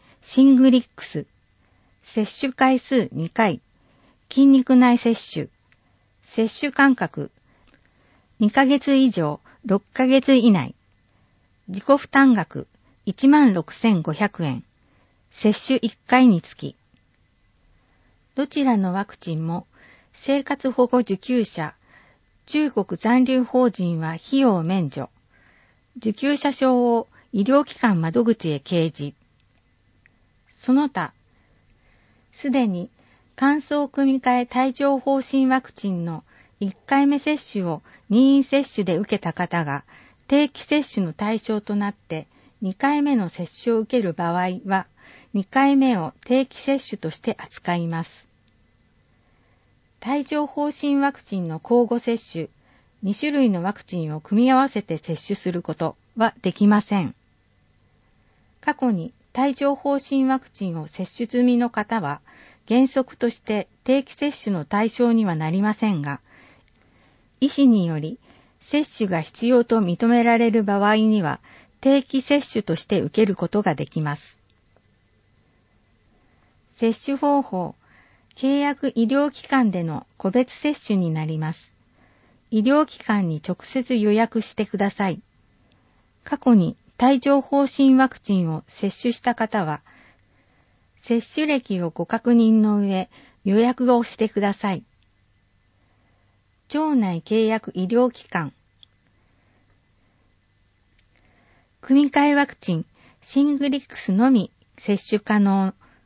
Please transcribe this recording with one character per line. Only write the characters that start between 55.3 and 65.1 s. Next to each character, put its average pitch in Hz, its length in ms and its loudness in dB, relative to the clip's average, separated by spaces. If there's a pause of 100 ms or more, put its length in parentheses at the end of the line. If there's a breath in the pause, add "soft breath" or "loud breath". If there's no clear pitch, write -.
す - 160 -6
る 175 100 -6
こ 160 140 -8
と 160 200 -4 (220)
は 220 240 0
で - 100 -2
き 202 160 2
ま 208 140 4
せ 196 220 -2
ん。 - 120 -8 (1500)
過 294 140 -2
去 254 160 0
に 175 220 -6 (240)
帯 269 160 0
状 277 200 -2
疱 277 260 -4
疹 269 280 -2
ワ 262 120 0
ク - 120 -20
チ 190 180 -10
ン 165 120 -8
を 151 60 -12
接 - 180 -12 (100)
種 226 120 -8
済 247 160 0
み 247 140 4
の 240 120 0
方 214 320 -4
は、 143 200 -8 (460 soft breath)
原 254 200 4
則 262 300 -4
と 240 120 -2
し - 100 -10
て 214 280 -6 (160)
定 269 200 0
期 - 100 -20
接 285 180 -4 (120)
種 202 100 -4
の 151 120 -6
対 214 240 -2
象 240 220 0